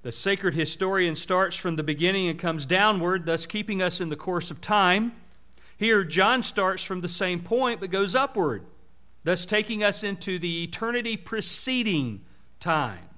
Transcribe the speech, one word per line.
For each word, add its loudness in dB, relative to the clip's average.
"The -8
sacred 0
historian 0
starts 0
from -2
the -2
beginning 0
and -4
comes -2
downward, 2
thus 0
keeping -4
us 0
in -2
the -4
course -4
of -10
time. 4
Here, 4
John 4
starts 0
from -4
the -4
same 0
point 0
but -6
goes 2
upward, 2
thus 2
taking 0
us 2
into -4
the -4
eternity -4
preceding 0
time." -2